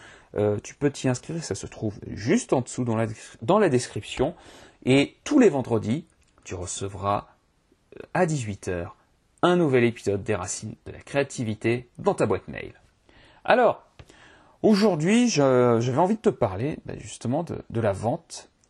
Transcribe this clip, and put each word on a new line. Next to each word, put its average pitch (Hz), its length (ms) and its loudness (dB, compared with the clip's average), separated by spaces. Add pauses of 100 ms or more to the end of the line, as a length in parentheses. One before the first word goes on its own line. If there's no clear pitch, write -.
(360)
Euh, 104 260 0
tu - 120 -18
peux 147 160 -2
t'y - 160 -8
inscrire, 151 380 -4
ça 156 100 -6
se - 120 -10
trouve - 400 -8
juste 147 480 0
en 131 80 2
dessous - 220 -8
dans 117 120 -2
la, 113 80 0 (380)
dans 165 160 4
la 208 100 4
description. 123 640 -2 (520)
Et 135 360 2
tous 294 160 2
les 233 120 8
vendredis, 117 560 -2 (360)
tu - 120 -12
recevras, 98 720 -6 (680)
euh, - 60 -18 (100)
à 180 100 2
dix-huit 123 440 -4
heures, 87 280 -6 (460)
un 180 140 4
nouvel 131 280 4
épisode 101 380 -2
des 107 120 -2
Racines 95 420 -8 (100)
de - 60 -14
la - 80 -18
Créativité 123 1000 -4
dans 175 160 0
ta 143 100 0
boîte 101 240 -2
mail. 52 240 -12 (720)
Alors, 220 420 2 (760)
aujourd'hui, 208 640 4
je, 127 500 4
j'avais 120 200 0
envie 185 180 2
de - 60 -20
te 214 80 4
parler, 110 560 -4
bah, - 100 -10
justement 123 460 -6
de, - 260 -8
de 110 140 -4
la 101 100 2
vente, 107 560 -6 (220)